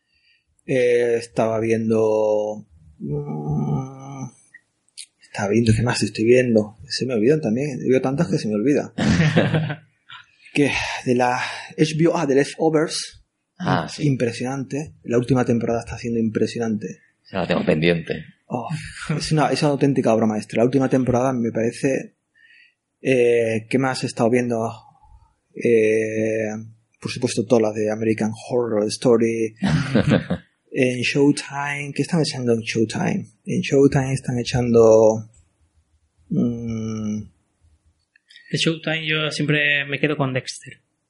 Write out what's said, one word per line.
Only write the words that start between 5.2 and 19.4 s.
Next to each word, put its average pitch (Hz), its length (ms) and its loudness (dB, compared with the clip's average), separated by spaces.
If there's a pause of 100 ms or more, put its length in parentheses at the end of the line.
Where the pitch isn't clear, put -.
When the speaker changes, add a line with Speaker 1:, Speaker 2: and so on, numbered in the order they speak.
Speaker 1:
estaba - 280 -6
viendo, 110 240 2
¿qué 117 100 2
más 120 200 -2
estoy 113 220 -4
viendo? 120 500 4 (100)
Se - 200 -6
me 127 80 -4
olvidan 123 260 2
también, 131 480 -4
veo 127 140 4
tantas 135 260 -2
que 156 100 -2
se - 120 -4
me 107 60 -2
olvida. 113 420 0
Speaker 2:
<laughs> 156 920 0 (680)
Speaker 1:
Que 143 160 4 (360)
de 127 100 2
la 123 220 2 (400)
H 160 200 0
B 165 100 4
O, 165 100 0
ah, 165 80 -2
de 139 100 2
Leftovers. 156 880 0 (340)
Speaker 3:
Ah, 175 300 0
Speaker 1:
Im-, - 20 -12
Speaker 3:
sí. - 160 -10
Speaker 1:
impresionante. 135 1000 -4
La 117 140 0
última 127 280 2
temporada 117 340 0
está - 180 -12
siendo 117 220 -4
impresionante. 110 800 -2 (320)
Speaker 3:
Ya 95 80 -4
la 85 80 -2
tengo 87 180 0
pendiente. 82 600 0 (220)
Speaker 1:
Oh, 120 200 -6 (500)
es - 140 -4
una, 151 180 2